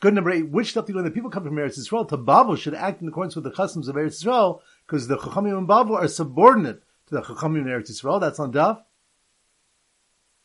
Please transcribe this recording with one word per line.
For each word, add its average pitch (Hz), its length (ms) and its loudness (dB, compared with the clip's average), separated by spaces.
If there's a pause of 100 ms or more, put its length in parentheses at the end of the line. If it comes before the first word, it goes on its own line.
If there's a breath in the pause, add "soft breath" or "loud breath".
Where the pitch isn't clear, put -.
Good. 202 120 6
Number 185 180 2
eight. 160 200 -2
Which 214 200 -2
stuff 220 160 -4
do 214 60 -8
you 185 40 -4
learn 185 80 -2
that 165 100 -4
people 233 160 -6
come 180 140 -6
from 147 100 -6
Eretz 143 240 -4
Yisrael 214 300 -4
to 147 100 -4
Bavel 160 400 6
should 151 160 -8
act 190 260 -6
in 170 80 -10
accordance 170 280 -6
with 160 80 -8
the 135 80 -8
customs 175 360 -4
of 139 60 -6
Eretz 151 280 -4
Yisrael, 202 380 2 (260 soft breath)
'cause 135 200 -4
the 131 100 -2
Chachamim 202 400 -4
in 185 100 -4
Bavel 220 300 4
are 254 120 0
subordinate 160 720 4 (240)
to - 80 -8
the 127 80 -4
Chachamim 156 380 -4
in 139 60 -2
Eretz 123 240 -6
Yisrael? 151 300 -2
That's 147 200 -2
on 135 120 -6
Daf 175 300 2 (1600)